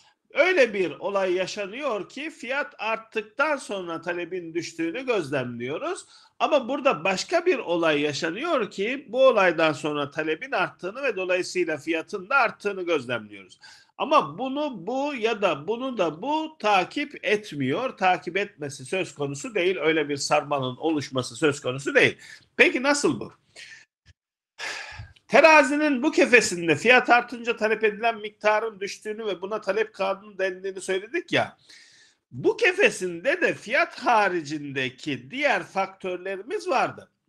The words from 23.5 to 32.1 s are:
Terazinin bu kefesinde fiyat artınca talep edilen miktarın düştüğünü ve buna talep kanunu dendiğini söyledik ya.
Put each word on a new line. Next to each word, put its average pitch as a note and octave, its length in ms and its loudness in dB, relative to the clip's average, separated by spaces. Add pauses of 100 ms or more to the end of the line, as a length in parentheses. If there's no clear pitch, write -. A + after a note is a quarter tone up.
Terazinin D4 720 8
bu D#4 100 2
kefesinde F#3 640 4
fiyat B3 340 6
artınca A#3 460 2
talep A3 280 0
edilen G#3+ 360 0
miktarın G#3+ 600 -2
düştüğünü G#3+ 460 -8
ve F#3+ 160 -6
buna G#3 180 -6
talep G#3+ 340 -2
kanunu G3 440 -6
dendiğini F#3+ 420 -6
söyledik G#3+ 520 -6
ya. B2 240 0 (760)